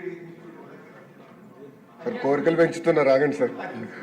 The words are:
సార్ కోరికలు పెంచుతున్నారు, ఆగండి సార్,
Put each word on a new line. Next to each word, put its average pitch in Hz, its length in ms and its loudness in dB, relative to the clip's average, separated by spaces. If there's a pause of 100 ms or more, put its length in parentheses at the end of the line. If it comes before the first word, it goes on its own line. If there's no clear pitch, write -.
(2000)
సార్ 117 180 -4
కోరికలు 143 340 2
పెంచుతున్నారు, 160 520 4
ఆగండి 135 280 4
సార్, 123 140 0 (520)